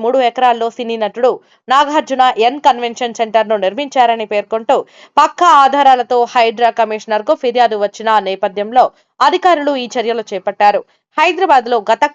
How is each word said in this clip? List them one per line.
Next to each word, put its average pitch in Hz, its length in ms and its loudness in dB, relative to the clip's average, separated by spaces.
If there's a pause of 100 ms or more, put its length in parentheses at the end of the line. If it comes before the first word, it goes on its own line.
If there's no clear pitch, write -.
మూడు 240 160 0 (100)
ఎకరాల్లో 233 380 0 (100)
సినీ 233 260 -6
నటుడు 226 280 -2 (420)
నాగార్జున 277 500 0 (260)
ఎన్ 277 180 -4
కన్వెన్షన్ 240 540 -2
సెంటర్ 220 320 0
ను 214 120 0
నిర్మించారని 233 680 -2
పేర్కొంటూ, 220 440 -2 (440)
పక్కా 320 280 2 (160)
ఆధారాలతో 254 560 2 (140)
హైడ్రా 226 360 2 (120)
కమిషనర్ 214 480 -4
కు - 140 2
ఫిర్యాదు 233 420 0
వచ్చిన 214 320 -2 (100)
నేపథ్యంలో 202 560 -2 (440)
అధికారులు 311 460 0 (100)
ఈ 240 120 -10
చర్యలు 226 360 -4
చేపట్టారు. 208 500 0 (360)
హైదరాబాద్ 311 540 2
లో 240 40 0 (140)
గత 226 140 2 (100)